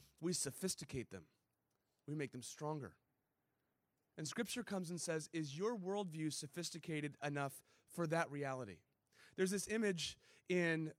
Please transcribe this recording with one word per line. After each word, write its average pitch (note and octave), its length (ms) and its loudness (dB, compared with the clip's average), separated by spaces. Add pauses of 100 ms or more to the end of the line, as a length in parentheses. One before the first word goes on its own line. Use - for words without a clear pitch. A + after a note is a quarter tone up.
(200)
we E3+ 120 2
sophisticate C#3+ 800 -2
them. F#2 160 -10 (800)
We D3 100 -4
make D3 160 0
them B2+ 100 -8
stronger. D3+ 540 -4 (1200)
And D#3 100 -2
Scripture A#3 360 -2
comes F#3 260 -2
and F3 100 -2
says, D#3+ 320 -2
"Is D#3 240 -2
your G#3+ 220 0
worldview F3 560 0
sophisticated D3+ 920 -4
enough C#3+ 400 0 (240)
for E3+ 200 0
that D#3+ 240 4
reality?" C3 480 -4 (560)
There's F#3 160 4
this G3 160 0
image G3+ 500 2 (320)
in E3 500 4